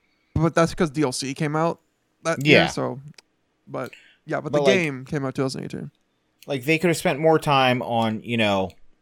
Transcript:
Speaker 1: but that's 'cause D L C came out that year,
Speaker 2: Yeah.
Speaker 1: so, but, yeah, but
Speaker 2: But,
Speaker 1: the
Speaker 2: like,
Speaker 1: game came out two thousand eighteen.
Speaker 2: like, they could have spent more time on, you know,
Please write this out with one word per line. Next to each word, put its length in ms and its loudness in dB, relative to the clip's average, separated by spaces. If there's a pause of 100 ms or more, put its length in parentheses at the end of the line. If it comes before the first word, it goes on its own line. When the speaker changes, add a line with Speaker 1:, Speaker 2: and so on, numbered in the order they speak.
(360)
Speaker 1:
but 180 2
that's 220 2
'cause 160 0
D 100 -2
L 100 0
C 220 -6
came 220 -4
out 240 -2 (420)
that 240 -4
year, 140 8
Speaker 2:
Yeah. 80 4
Speaker 1:
so, 320 -6 (680)
but, 240 -10 (360)
yeah, 120 -4
but 120 -8
Speaker 2:
But, 80 2
Speaker 1:
the 60 2
Speaker 2:
like, 100 6
Speaker 1:
game 300 -2
came 200 -6
out 80 -4
two 80 -4
thousand 220 -4
eighteen. 260 -12 (560)
Speaker 2:
like, 200 -6
they 120 2
could 120 0
have 80 2
spent 220 -2
more 200 4
time 420 2
on, 400 -2
you 160 -4
know, 320 0 (320)